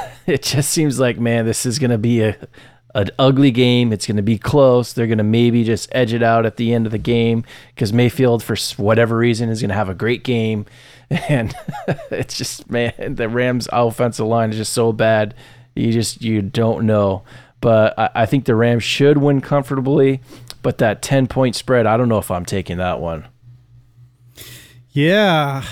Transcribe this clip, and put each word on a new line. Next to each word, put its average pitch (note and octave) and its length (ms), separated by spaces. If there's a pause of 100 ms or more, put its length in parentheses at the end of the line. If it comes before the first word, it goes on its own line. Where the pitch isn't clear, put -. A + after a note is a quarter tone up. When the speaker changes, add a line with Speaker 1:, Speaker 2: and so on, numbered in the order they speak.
(160)
Speaker 1:
<laughs> - 100
it D3 160
just - 300
seems D3 280
like, B2 200
man, A#2 260
this A2+ 220
is A2+ 100
gonna B2 220
be A#2 220
a, G#2+ 140 (600)
an G2 240
ugly C3+ 320
game. B2 420
It's - 140
gonna G#2 160
be G#2+ 160
close. B2+ 520
They're A#2 160
gonna A2 160
maybe A#2 400
just A2 280
edge B2 220
it A#2 100
out A2+ 240
at G#2+ 100
the A#2 160
end A2+ 140
of G#2+ 40
the A2 60
game A#2 480 (320)
'cause G#2 160
Mayfield, A#2+ 480
for - 120
s-, - 240
whatever A2+ 400
reason, A#2 320
is A2 120
gonna G2+ 140
have G#2 120
a F#2+ 60
great G#2+ 300
game. A2 460
<laughs> - 60 (540)
And A#2+ 240 (340)
<laughs> - 0 (220)
it's - 260
just, - 320
man, A#2+ 460
the A#2 160
Rams' B2 420
offensive A#2 540
line A2+ 240
is G#2+ 80
just A2 160
so A#2 180
bad. A2 440 (400)
You A#2 160
just, A2+ 320
you A2 180
don't A2 460
know. G2+ 340 (400)
But A2 380
I, A2 160
I A#2 100
think C3+ 200
the A#2+ 100
Rams A#2+ 280
should C#3+ 360
win C#3 200
comfortably. C3+ 840 (420)
But C3 160
that G#2+ 240
ten-point C3 520
spread, B2 300
I G#2+ 100
don't A#2+ 140
know A2 80
if F#2 140
I'm F2+ 120
taking F2+ 340
that F2+ 240
one. E2 260 (1600)
Speaker 2:
Yeah, D3+ 840